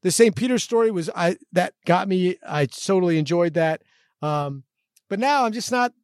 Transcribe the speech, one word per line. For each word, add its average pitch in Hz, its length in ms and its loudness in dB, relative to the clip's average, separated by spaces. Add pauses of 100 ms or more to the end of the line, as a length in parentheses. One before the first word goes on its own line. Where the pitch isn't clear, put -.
the 185 60 0
Saint 226 240 4
Peter 247 240 0
story 226 320 0
was, 175 240 -6
I, 180 220 0 (140)
that 180 220 0 (100)
got 185 240 0
me. 185 300 0 (100)
I 147 200 -2
totally 180 500 0
enjoyed 160 380 0
that. 160 260 0 (400)
Um, 147 420 -4 (460)
but 196 80 -6
now 269 280 0
I'm 226 60 -2
just 226 200 -8
not 247 220 0 (100)